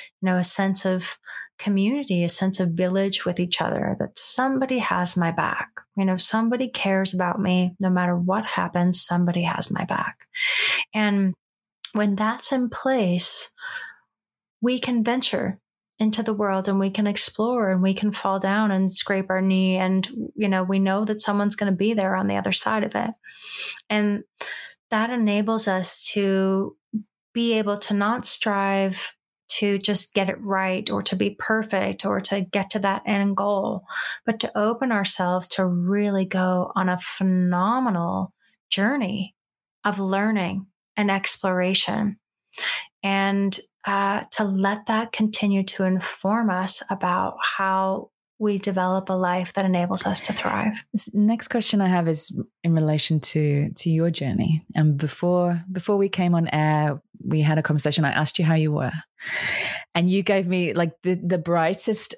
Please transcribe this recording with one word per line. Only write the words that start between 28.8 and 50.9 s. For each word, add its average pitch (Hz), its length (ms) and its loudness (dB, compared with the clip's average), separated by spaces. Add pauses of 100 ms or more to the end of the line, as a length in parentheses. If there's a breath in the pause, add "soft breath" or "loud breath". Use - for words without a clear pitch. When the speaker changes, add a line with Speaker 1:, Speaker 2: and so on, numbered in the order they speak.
Speaker 1:
to 202 280 0
just 196 360 0
get 196 160 0
it 196 120 -6
right 190 480 -2
or 202 140 -2
to 190 120 -2
be 202 220 0
perfect 202 680 -2
or 196 160 -2
to 196 180 -2
get 190 300 -2
to 214 100 -4
that 196 260 -2
end 202 300 0
goal, 202 480 -2 (420 loud breath)
but 220 140 0
to - 180 -6
open 226 360 0
ourselves 185 520 0
to - 200 0
really 190 580 0
go 185 500 0
on 185 140 0
a 180 100 0
phenomenal 185 1400 0 (360)
journey 202 640 -2 (480)
of 196 160 -2
learning 196 680 0 (280)
and 208 160 2
exploration, 196 1080 0 (840 loud breath)
and, 196 560 0 (260)
uh, 202 460 0
to 208 140 0
let 196 400 0
that 226 260 -2
continue 208 520 0
to 196 200 -4
inform 196 640 0
us 185 400 0
about 185 520 -2
how 190 680 -2 (280)
we 208 200 0
develop 185 520 -2
a 190 40 -2
life 180 400 -2
that 196 120 0
enables 180 420 2
us 190 120 0
to - 140 -2
thrive. 214 600 -2